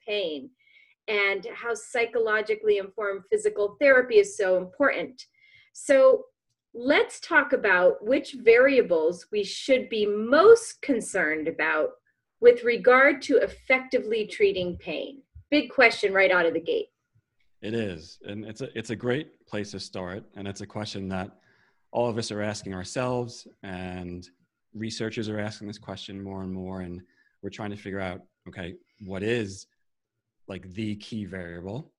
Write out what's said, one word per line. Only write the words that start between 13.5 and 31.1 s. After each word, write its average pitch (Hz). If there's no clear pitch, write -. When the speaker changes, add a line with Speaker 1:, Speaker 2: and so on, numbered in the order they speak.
Speaker 1:
treating 185
pain. -
Big -
question 226
right 190
out 175
of 160
the -
gate. 165
Speaker 2:
It 107
is. 90
And 104
it's 107
a, -
it's 113
a 110
great 123
place 104
to 95
start. 92
And 101
it's 98
a 101
question 104
that 95
all 120
of 107
us 113
are 104
asking 104
ourselves, 120
and 90
researchers 110
are 107
asking 104
this 104
question 101
more 98
and 92
more. 92
And 87
we're 98
trying 104
to 101
figure 98
out, 92
okay, 90
what 95
is 104
like, 92
the 104
key 107